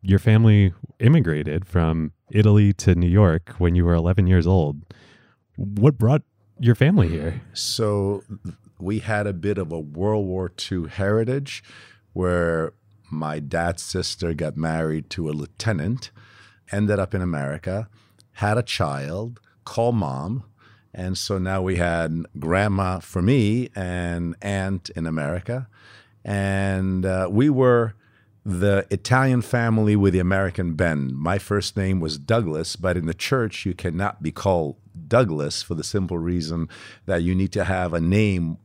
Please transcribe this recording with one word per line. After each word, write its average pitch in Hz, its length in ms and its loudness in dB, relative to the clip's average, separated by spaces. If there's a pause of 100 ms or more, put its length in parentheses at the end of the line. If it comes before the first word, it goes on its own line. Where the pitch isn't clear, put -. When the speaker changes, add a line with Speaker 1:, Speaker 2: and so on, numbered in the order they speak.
Speaker 1:
Your 95 180 4
family 107 540 6 (260)
immigrated 85 640 2
from 80 460 0 (200)
Italy 104 420 6
to 92 220 4
New 87 140 2
York 87 480 4
when 87 180 2
you 87 100 4
were 85 80 4
eleven 87 340 4
years 90 200 6
old. 76 340 2 (720)
What 101 420 2
brought 127 240 2 (380)
your 117 160 6
family 143 340 4
here? 82 320 -4 (120)
Speaker 2:
So 101 680 -2 (560)
we 98 200 -4
had 104 280 -2
a 101 60 -4
bit 92 240 -4
of 85 140 -6
a 82 80 -6
World 95 460 -2
War 92 240 -4
Two - 360 -6
heritage 113 760 -2 (500)
where 85 600 0 (380)
my 78 280 -6
dad's 82 440 -4
sister 85 500 -6
got 76 220 -6
married 80 560 -4
to 80 180 -6
a - 20 -6
lieutenant, 87 800 -6 (600)
ended 104 280 0
up 92 140 -4
in 95 80 -2
America, 87 680 -6 (440)
had 104 240 0
a 120 60 0
child, 82 760 -6 (260)
called 120 300 -2
mom. 87 480 -4 (500)
And 92 240 -6
so 98 200 -4
now 92 240 -2
we 92 160 0
had 85 460 -2 (160)
grandma 92 600 0
for - 220 -6
me 117 540 2
and 87 680 -4
aunt 98 540 -4
in 82 100 -6
America. 85 640 -6 (580)
And, 98 800 -2
uh, 92 260 0
we 123 180 4
were 123 440 4 (520)
the 98 440 0
Italian 127 520 2
family 110 540 2
with 98 180 4
the 92 60 2
American 92 540 0
bend. 76 420 0
My 82 220 -2
first 101 400 -4
name 95 220 0
was 78 180 -4
Douglas, 82 580 -2
but 90 220 -2
in 82 80 -4
the 82 80 -4
church, 117 520 -4
you 95 80 -2
cannot 90 500 -6
be 78 80 -4
called 85 460 -2 (300)
Douglas 80 540 0
for - 140 -8
the 76 80 -6
simple 90 340 -4
reason 82 500 -4 (380)
that 90 180 0
you 90 120 0
need 95 180 0
to 98 120 0
have 90 280 -2
a 85 80 -2
name 90 640 0